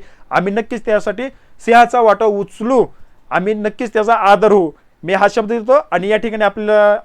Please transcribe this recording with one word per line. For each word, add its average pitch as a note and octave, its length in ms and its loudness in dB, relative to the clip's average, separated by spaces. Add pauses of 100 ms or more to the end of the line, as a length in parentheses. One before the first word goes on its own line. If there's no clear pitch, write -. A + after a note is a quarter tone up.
(320)
आम्ही F3 220 -2
नक्कीच A3+ 320 -6
त्यासाठी G#3+ 440 -4 (360)
सिंहाचा A#3 360 4
वाटा G#3+ 240 2
उचलू, G#3+ 600 -2 (440)
आम्ही F#3 240 -2
नक्कीच G#3+ 400 -6
त्याचा A3 200 0
आदर G3+ 380 2
होऊ, F3+ 200 2 (320)
मी E3+ 100 -4
हा G3 220 2
शब्द G#3+ 140 -2
देतो A#3 240 -2 (180)
आणि F3+ 160 -2
या G#3+ 100 0
ठिकाणी G#3+ 260 -6
आपल्याला, G#3 600 2